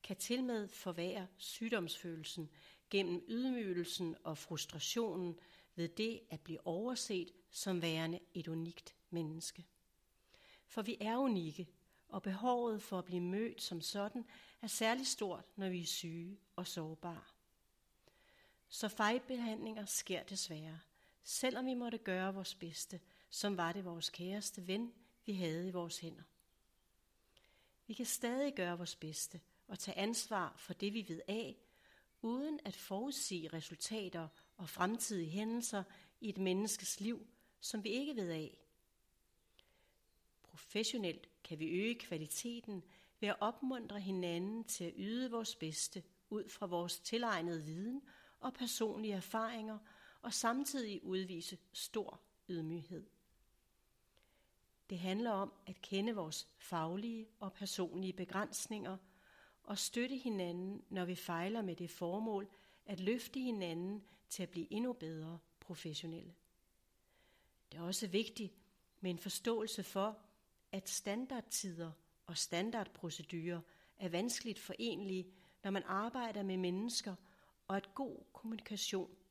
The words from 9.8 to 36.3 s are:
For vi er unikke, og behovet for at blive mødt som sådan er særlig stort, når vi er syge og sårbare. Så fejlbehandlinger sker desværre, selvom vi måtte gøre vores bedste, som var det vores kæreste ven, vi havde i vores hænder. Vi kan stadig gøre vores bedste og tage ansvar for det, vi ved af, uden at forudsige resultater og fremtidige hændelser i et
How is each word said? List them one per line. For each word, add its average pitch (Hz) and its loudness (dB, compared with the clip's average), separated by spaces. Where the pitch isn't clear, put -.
For - -2
vi 208 0
er 220 4
unikke, 185 4
og 196 -4
behovet 220 4
for 190 -2
at 175 0
blive 180 0
mødt 196 0
som 170 -2
sådan 208 -2
er 226 -4
særlig 233 4
stort, 190 0
når 190 0
vi 180 2
er 165 -2
syge 170 -4
og 180 -2
sårbare. 160 -4
Så - -2
fejlbehandlinger 220 2
sker - 0
desværre, 160 -6
selvom 254 0
vi 262 2
måtte 240 -2
gøre 190 2
vores 190 -4
bedste, 170 -6
som 202 2
var 170 4
det 190 -2
vores 170 0
kæreste 190 -4
ven, 220 2
vi 214 0
havde 175 2
i - 0
vores 175 -2
hænder. 165 -8
Vi 220 -6
kan 233 -2
stadig 269 2
gøre 175 2
vores 175 -4
bedste 156 -4
og 185 -6
tage - -4
ansvar 202 2
for - -8
det, 202 0
vi 220 -2
ved 165 -2
af, 208 -2
uden 277 0
at 196 -4
forudsige 196 -2
resultater 170 -2
og 175 -6
fremtidige 185 2
hændelser 214 2
i 220 -2
et 190 -2